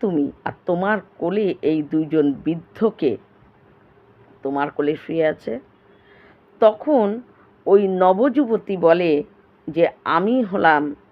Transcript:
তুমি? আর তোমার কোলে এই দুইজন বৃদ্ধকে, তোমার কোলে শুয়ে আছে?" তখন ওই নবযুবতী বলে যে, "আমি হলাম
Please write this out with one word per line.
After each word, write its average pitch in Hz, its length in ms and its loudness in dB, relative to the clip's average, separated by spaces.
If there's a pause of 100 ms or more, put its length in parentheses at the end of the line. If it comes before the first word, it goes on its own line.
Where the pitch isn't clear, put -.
তুমি? 160 320 -2 (120)
আর 151 80 -6 (140)
তোমার 190 320 -2 (200)
কোলে 185 440 -2
এই 156 200 0
দুইজন 151 500 0
বৃদ্ধকে, 165 840 -4 (1300)
তোমার 143 280 -4
কোলে 147 260 -2
শুয়ে 165 300 -2
আছে?" - 340 -6 (1000)
তখন 220 600 2 (460)
ওই 196 220 4
নবযুবতী 196 880 0
বলে 165 460 2 (460)
যে, 160 200 0 (160)
"আমি 202 380 0
হলাম 160 540 0 (160)